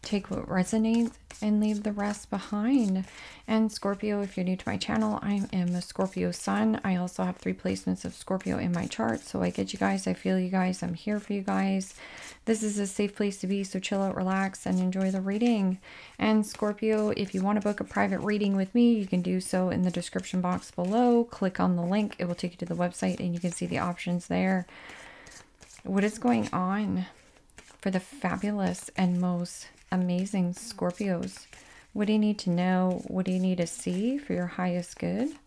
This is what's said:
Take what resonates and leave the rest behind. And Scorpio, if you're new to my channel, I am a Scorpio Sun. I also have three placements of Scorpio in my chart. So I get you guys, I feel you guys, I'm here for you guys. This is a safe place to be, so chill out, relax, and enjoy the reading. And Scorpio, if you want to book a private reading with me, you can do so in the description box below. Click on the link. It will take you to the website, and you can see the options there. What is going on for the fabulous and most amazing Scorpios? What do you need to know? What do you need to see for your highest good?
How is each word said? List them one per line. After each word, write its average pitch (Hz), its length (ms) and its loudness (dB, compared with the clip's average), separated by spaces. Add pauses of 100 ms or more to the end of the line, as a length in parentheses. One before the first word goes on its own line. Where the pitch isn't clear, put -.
Take 196 300 -2
what - 180 -4
resonates 220 640 2 (280)
and 214 220 2
leave 214 220 0
the 214 80 -2
rest 208 400 -4
behind. 208 760 2 (420)
And 220 240 4
Scorpio, 202 520 -2
if 196 120 -6
you're 190 80 -2
new 185 120 2
to - 120 -8
my 202 100 -2
channel, 214 440 0
I 202 220 0 (100)
am 175 220 0
a 180 80 -2
Scorpio 185 480 -2
Sun. 208 520 0
I 190 120 2
also 180 280 -2
have 180 140 -2
three 185 160 -4
placements 185 520 -4
of 185 100 -8
Scorpio 190 420 -2
in 180 140 -2
my 170 160 -2
chart. - 320 -2
So - 240 -4
I 180 80 2
get 190 200 -2
you 196 60 -8
guys, 196 300 0
I 180 80 0
feel 190 240 0
you 180 100 -2
guys, 185 320 0
I'm 175 140 -4
here 214 240 -4
for 202 140 -6
you 202 80 -2
guys. 190 520 0 (520)
This 220 180 2
is 208 160 -2
a 202 80 0
safe 202 280 -2
place 202 260 -2
to 185 60 -4
be, 196 160 0
so 190 160 -6
chill 196 220 -2
out, 196 140 0
relax, 190 500 0
and 190 140 2
enjoy 185 320 2
the 190 100 0
reading. 196 560 2 (400)
And 214 260 4
Scorpio, 214 680 0
if 196 240 -2
you 190 80 2
want 208 180 2
to 208 60 0
book 208 120 0
a 208 40 -2
private 196 380 0
reading 202 340 2
with 190 180 0
me, 240 220 8
you 208 100 0
can 180 160 2
do 180 180 2
so 185 300 0
in 180 140 2
the 180 80 4
description 180 500 -2
box 180 300 -2
below. 233 540 4
Click 185 340 -2
on 180 160 4
the 175 80 0
link. 208 340 0
It - 80 -2
will 175 80 -2
take 175 200 -6
you - 40 -20
to 180 80 -6
the 175 80 -4
website, 175 460 -2
and 175 160 -2
you 170 40 -4
can 175 120 -2
see - 160 -6
the 175 100 -2
options 175 480 -2
there. 185 400 2 (1160)
What 196 200 2
is 214 160 0
going 240 320 2
on 185 540 0 (760)
for 196 120 -2
the 185 100 0
fabulous 190 960 -2
and 180 240 4
most 175 460 -2 (220)
amazing 180 640 2
Scorpios? 185 920 -4 (480)
What 208 140 0
do 214 60 4
you 214 60 6
need 208 200 2
to - 100 -2
know? 185 580 4
What 185 180 0
do 185 60 0
you 185 80 2
need 185 200 2
to 170 80 2
see 202 500 -2
for 285 160 -4
your 175 140 -2
highest 175 520 -4
good? 196 300 0 (180)